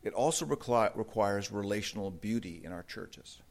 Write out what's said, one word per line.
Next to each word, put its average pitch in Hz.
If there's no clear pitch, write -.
It 101
also 151
requi-, 120
requires 101
relational 101
beauty 95
in 82
our 87
churches. -